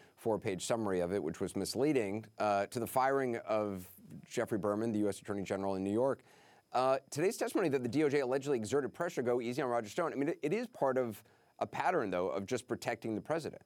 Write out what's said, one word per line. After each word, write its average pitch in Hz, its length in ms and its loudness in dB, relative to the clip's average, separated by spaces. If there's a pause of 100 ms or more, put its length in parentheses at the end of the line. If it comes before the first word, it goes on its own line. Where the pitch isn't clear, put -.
(160)
four-page 101 500 -2
summary 104 340 0
of 87 120 0
it, 101 100 0
which 80 180 -4
was 90 160 -4
misleading, 110 680 0 (140)
uh, 101 280 2
to - 120 -6
the 113 80 -2
firing 131 500 2 (100)
of 104 400 -2 (420)
Jeffrey 113 300 0
Berman, 104 340 2
the 104 80 0
U 104 80 4
S 98 120 -2
Attorney 101 220 -4
General 98 340 -2
in 95 80 -2
New 101 80 0
York. 123 300 2 (520)
Uh, 131 240 4 (120)
today's 180 280 0
testimony 208 320 2
that 131 120 2
the 123 60 -2
D 143 160 4
O 143 60 4
J 143 100 4
allegedly 131 380 2
exerted 117 340 0
pressure 170 300 -2
to 117 40 0
go 123 140 4
easy 123 220 -2
on 131 60 0
Roger 120 200 0
Stone, 156 240 -2
I 104 40 -6
mean, 143 140 0
it, - 120 -4
it 156 100 0
is 233 140 -2
part 123 320 0
of 117 240 -2 (380)
a 107 60 0
pattern, 143 440 0
though, 90 180 0
of 95 160 -2
just 120 220 -4
protecting 117 480 -4
the 104 60 -2
president. 147 460 -6